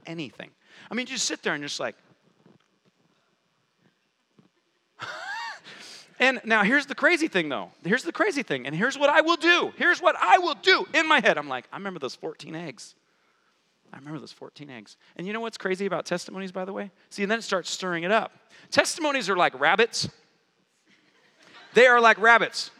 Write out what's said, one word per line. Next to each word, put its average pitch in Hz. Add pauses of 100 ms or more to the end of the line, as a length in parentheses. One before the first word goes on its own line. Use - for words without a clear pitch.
anything. 165 (380)
I -
mean, 247
you 262
just 220
sit -
there 185
and 147
you're 143
just -
like, 117 (3000)
<laughs> - (1120)
and 254
now 220
here's 269
the 254
crazy 311
thing, 165
though. 101 (120)
Here's 220
the 339
crazy 311
thing, 131
and 139
here's 247
what 285
I 311
will 320
do. 339
Here's 330
what 339
I 370
will 359
do 370
in 320
my 302
head. 190
I'm 147
like, 127
"I -
remember 180
those 123
fourteen 156
eggs. 160 (1000)
I -
remember 143
those 113
fourteen 143
eggs." 113 (180)
And 175
you 208
know 226
what's 226
crazy 190
about 175
testimonies, 185
by 185
the 196
way? 202 (220)
See, -
and 196
then 226
it 214
starts 185
stirring 175
it 180
up. 220 (400)
Testimonies 277
are 190
like 143
rabbits. 196 (1600)
They 240
are 240
like 226
rabbits. 208